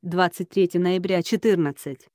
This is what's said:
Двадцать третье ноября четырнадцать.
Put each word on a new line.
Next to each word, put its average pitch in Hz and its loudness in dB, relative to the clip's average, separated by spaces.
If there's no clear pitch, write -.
Двадцать 175 -2
третье 180 2
ноября 180 0
четырнадцать. 165 -2